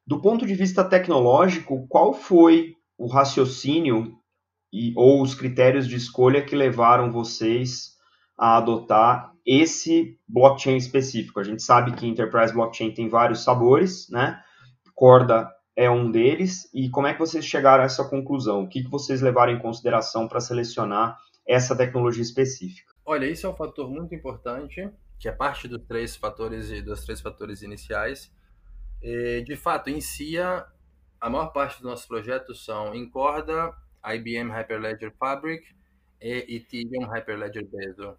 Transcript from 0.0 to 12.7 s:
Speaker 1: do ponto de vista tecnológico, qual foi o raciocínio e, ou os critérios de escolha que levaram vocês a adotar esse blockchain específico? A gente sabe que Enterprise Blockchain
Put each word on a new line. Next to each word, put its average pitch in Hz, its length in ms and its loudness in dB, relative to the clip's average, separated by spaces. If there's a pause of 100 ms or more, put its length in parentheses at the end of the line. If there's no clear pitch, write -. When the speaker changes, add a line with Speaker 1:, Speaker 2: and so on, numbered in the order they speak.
Speaker 1:
do 143 160 -4
ponto 226 260 2
de 196 80 -2
vista 185 280 0
tecnológico, 160 1040 2
qual 170 260 4
foi 165 600 6 (220)
o 123 100 -8
raciocínio 131 1120 0 (540)
e, 117 240 -4
ou 135 260 8
os 127 120 -2
critérios 127 520 2
de 123 100 -6
escolha 127 460 2
que 147 140 -6
levaram 120 560 4
vocês 117 840 -4 (400)
a 113 200 4
adotar 113 760 2 (140)
esse 165 800 2
blockchain 131 500 4
específico? 123 640 -4
A 98 60 -4
gente 107 180 -10
sabe 123 300 4
que 120 120 -10
Enterprise 113 480 0
Blockchain 113 400 -4